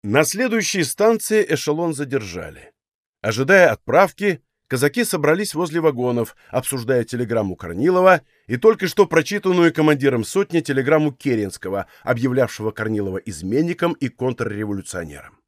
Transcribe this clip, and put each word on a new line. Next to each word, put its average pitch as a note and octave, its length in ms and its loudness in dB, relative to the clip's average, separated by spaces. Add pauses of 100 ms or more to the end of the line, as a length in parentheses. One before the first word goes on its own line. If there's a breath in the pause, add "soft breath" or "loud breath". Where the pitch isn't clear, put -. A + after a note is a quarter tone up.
На A2+ 200 2
следующей G#3 600 -2
станции G#3+ 640 2
эшелон D#3+ 440 -2
задержали. A2 800 -8 (480)
Ожидая C3+ 520 4
отправки, F3+ 720 0 (300)
казаки C#3+ 300 0
собрались E3+ 500 0
возле D#3+ 260 -4
вагонов, B2 540 0 (160 soft breath)
обсуждая B2 540 -2
телеграмму A2+ 500 -4
Корнилова E3 680 2 (260)
и A#2 80 -2
только F#3+ 320 4
что G3 180 4
прочитанную F3 680 2
командиром C#3 520 2
сотни F#3 340 -2
телеграмму D3 540 0
Керенского, G2+ 760 -4 (160 soft breath)
объявлявшего B2 680 0
Корнилова G#2 460 -4
изменником C#3 760 -4
и C#3 160 -6
контрреволюционером. G#2 1400 -8